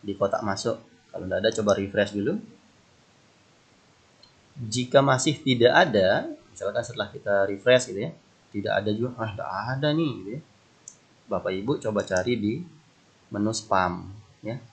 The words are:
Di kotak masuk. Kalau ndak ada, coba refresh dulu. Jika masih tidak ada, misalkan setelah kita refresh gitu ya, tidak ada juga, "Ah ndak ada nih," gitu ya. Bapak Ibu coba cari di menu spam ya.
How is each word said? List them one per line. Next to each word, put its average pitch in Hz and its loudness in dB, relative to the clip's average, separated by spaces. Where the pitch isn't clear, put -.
Di 101 -6
kotak 101 0
masuk. 107 -2
Kalau 90 -10
ndak 95 0
ada, 113 4
coba 104 2
refresh 98 -2
dulu. 123 -2
Jika 123 2
masih 139 2
tidak 120 6
ada, 123 4
misalkan 104 -4
setelah 104 -8
kita 101 0
refresh 123 2
gitu 101 -6
ya, 165 -8
tidak 101 -2
ada 107 0
juga, 120 -4
"Ah 113 -6
ndak - -8
ada 151 0
nih," 160 0
gitu 95 -12
ya. 156 -12
Bapak 95 -4
Ibu 113 -2
coba 104 -2
cari 98 0
di 107 -2
menu 104 -2
spam 90 -2
ya. 113 -8